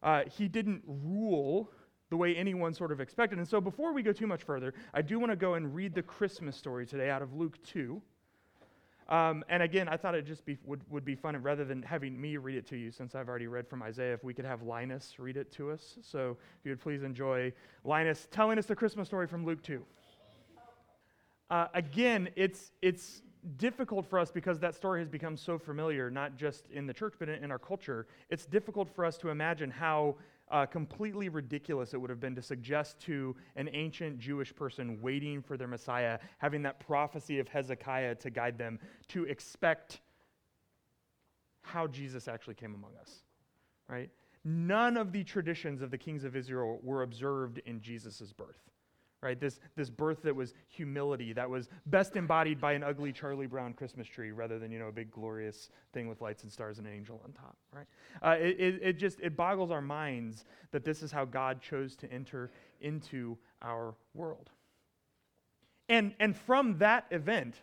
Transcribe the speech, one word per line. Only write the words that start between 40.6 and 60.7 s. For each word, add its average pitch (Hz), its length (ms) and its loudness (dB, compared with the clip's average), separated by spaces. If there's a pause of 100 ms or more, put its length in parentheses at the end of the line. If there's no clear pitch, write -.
how 165 240 -2
Jesus 131 400 -8
actually 113 280 -10
came 107 200 -12
among 101 160 -14 (100)
us, - 220 -20 (680)
right? 123 220 -8 (340)
None 190 520 4
of 208 160 0
the 202 100 0
traditions 160 600 -2
of 127 100 -6
the 135 60 -4
kings 147 260 -6
of 127 100 -6
Israel 127 480 -2
were 131 200 0
observed 127 600 -2
in 113 160 -8
Jesus' 110 520 -12
birth, - 380 -18 (520)
right? 127 160 0
This, 139 220 -2 (160)
this 139 140 -2
birth 156 320 0
that 151 120 4
was 127 200 -4 (140)
humility, 139 680 -2
that 123 140 0
was 127 200 -4 (180)
best 190 300 6
embodied 160 440 4
by 147 120 4
an 143 100 2
ugly 143 300 -2
Charlie 139 340 -4
Brown 123 280 -4
Christmas 123 320 -10
tree 110 260 -8
rather 113 260 -4
than, 113 140 -6
you 113 60 -6
know, 113 100 -4
a 110 40 -8
big 110 180 -8
glorious 110 600 -6 (220)
thing 117 160 -4
with 110 120 -8
lights 107 220 -6
and 107 80 -12
stars 107 280 -8
and 107 80 -10
an 104 80 -10
angel 104 300 -12
on - 80 -16
top, - 240 -20 (160)
right? 143 140 -16 (360)
Uh, 165 180 8
it, 180 180 4
it, 185 240 4
it 185 120 4
just, 180 260 -2
it 165 160 -2
boggles 180 340 2
our 151 120 0
minds 135 640 -4 (260)